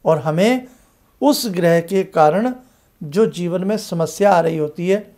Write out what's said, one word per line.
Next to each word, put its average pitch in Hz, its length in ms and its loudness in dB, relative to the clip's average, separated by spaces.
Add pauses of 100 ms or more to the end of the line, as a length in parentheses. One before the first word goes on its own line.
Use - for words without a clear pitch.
और 156 140 2
हमें 190 480 0 (540)
उस 285 280 2
ग्रह 170 320 2
के 190 240 -2
कारण 185 480 2 (480)
जो 175 260 0
जीवन 175 360 -4
में 196 160 -2
समस्या 175 540 0
आ 170 60 4
रही 165 180 -2
होती 156 320 -4
है 196 80 2 (200)